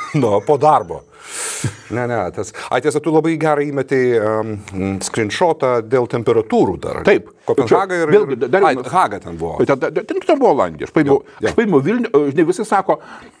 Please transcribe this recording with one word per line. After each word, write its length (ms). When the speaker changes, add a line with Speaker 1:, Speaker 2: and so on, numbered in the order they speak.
Speaker 1:
<laughs> 140
Nu, 260
po 180
darbo. 440
Ne, 200
ne, 120
tas, 180
ai, 140
tiesa, 200
tu 100
labai 280
gerai 320
įmetei, 320
em, 840
screenshotą 840
dėl 260
temperatūrų 680
dar. 260
Speaker 2:
Taip. 280
Speaker 1:
Kopenhaga 540
ir, 160
Speaker 2:
Vėlgi, 240
Speaker 1:
ir 120
Speaker 2:
dar 160
Speaker 1:
ai, 100
Speaker 2:
vienas 180
Speaker 1:
Haga 280
ten 160
buvo. 280
Speaker 2:
Ten, 140
ten, 160
ten, 260
ten 180
buvo 140
Olandija. 340
Aš 60
paėmiau, 240
Speaker 1:
Jo, 240
jo. 80
Speaker 2:
aš 80
paėmiau 260
Vilnių, 280
e, 180
žinai, 180
visi 180
sako, 340